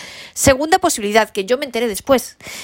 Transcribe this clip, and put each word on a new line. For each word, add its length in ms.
Segunda 420
posibilidad, 540
que 140
yo 120
me 80
enteré 220
después. 500